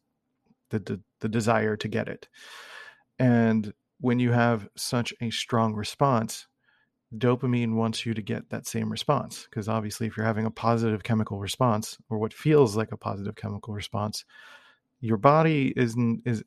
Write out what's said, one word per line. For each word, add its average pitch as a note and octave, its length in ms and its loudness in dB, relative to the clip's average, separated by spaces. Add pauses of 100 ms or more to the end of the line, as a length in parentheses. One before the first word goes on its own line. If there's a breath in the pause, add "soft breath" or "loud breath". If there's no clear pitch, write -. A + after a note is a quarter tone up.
(680)
the, A2 100 -2
the, G2 220 -8 (200)
the A2 80 -4
desire A2 480 2
to A2 100 -6
get G#2+ 200 -2
it. - 200 -12 (920 loud breath)
And A2+ 540 4 (260)
when B2 200 2
you A#2+ 120 4
have A#2 440 4
such - 460 -2
a A#2 80 -2
strong A2+ 440 0
response, A2+ 760 0 (680)
dopamine A#2+ 600 0
wants A2+ 300 0
you A#2 80 -4
to A2 80 -4
get A2+ 280 -8
that A2+ 180 -10
same A2 240 -4
response. - 600 -2
'Cause G#2+ 180 -6
obviously, A2 380 -4
if G#2+ 100 -8
you're A2 80 -2
having A2 200 0
a A2 60 -2
positive A2+ 520 0
chemical G#2+ 360 0
response, A2 580 -2 (120)
or A2 80 -2
what G#2+ 160 -2
feels C#3+ 420 4
like A2 160 -2
a G#2 60 -8
positive G#2 380 -6
chemical G#2 380 -10
response, G#2 520 -6 (720 loud breath)
your A2+ 180 0
body D3 580 4
isn't, A#2 500 0
is, A#2 220 -2